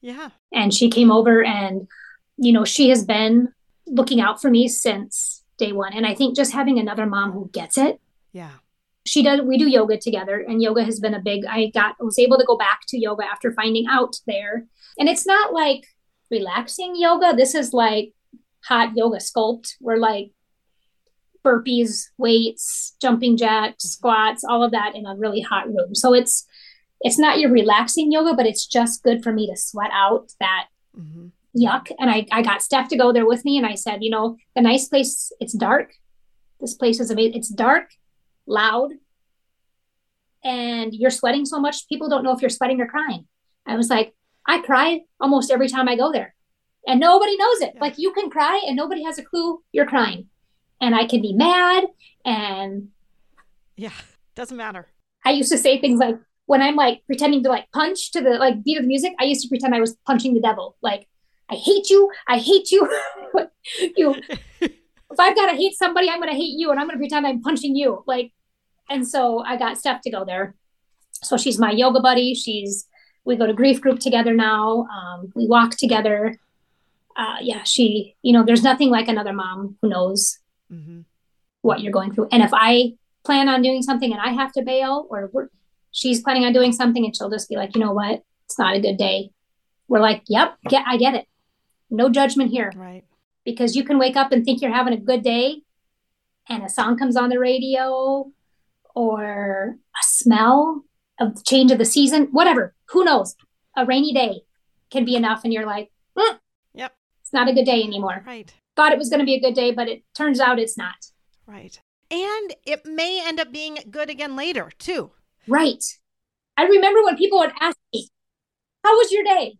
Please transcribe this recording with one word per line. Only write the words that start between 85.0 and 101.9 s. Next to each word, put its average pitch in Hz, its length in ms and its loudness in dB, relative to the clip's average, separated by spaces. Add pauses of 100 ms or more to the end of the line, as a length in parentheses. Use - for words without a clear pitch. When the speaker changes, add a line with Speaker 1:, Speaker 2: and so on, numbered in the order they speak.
Speaker 2:
or 196 240 -8
we're, 269 160 -6 (420)
she's 240 300 -2
planning 262 240 2
on 240 80 2
doing 247 180 4
something, 240 320 0
and 220 100 -4
she'll 202 160 -8
just 208 200 -8
be 220 80 -6
like, 202 180 -6
"You 226 60 0
know 214 100 0
what? 208 320 -4 (220)
It's - 120 -14
not 190 160 0
a 196 60 0
good 196 180 -2
day." 196 340 -4 (580)
We're 233 100 2
like, 214 300 2
"Yep, 262 260 0 (140)
get, 269 180 2
I 247 80 -2
get 247 180 2
it. - 140 -8 (600)
No 240 200 2
judgment 269 420 2
here." 220 220 -4
Speaker 1:
Right. 185 300 -20 (400)
Speaker 2:
Because 233 320 -4
you 277 80 0
can 277 160 0
wake 262 160 2
up 269 160 2
and 240 140 2
think 269 160 0
you're 254 120 -2
having 247 200 0
a 220 40 -2
good 214 260 -2
day, 247 400 -2 (840)
and 214 160 -8
a - 60 -12
song 233 280 0
comes 247 200 0
on 247 100 0
the 247 120 0
radio, 262 920 -2 (640)
or 208 800 -4 (180)
a - 100 -6
smell 262 840 2 (340)
of 220 160 -2
the - 80 -18
change 262 280 4
of 233 80 2
the 226 60 2
season, 285 460 2